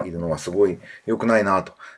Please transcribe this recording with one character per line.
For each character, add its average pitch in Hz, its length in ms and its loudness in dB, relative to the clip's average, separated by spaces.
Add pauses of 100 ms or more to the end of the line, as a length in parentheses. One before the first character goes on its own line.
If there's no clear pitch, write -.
い 90 60 -10
る 82 80 -8
の 87 100 -4
は 80 80 -2
す - 140 -10
ご 98 160 4
い 87 120 -4 (260)
良 110 120 -2
く 110 80 -4
な 117 140 4
い 104 40 2
な 95 200 2
と。 - 100 -20 (240)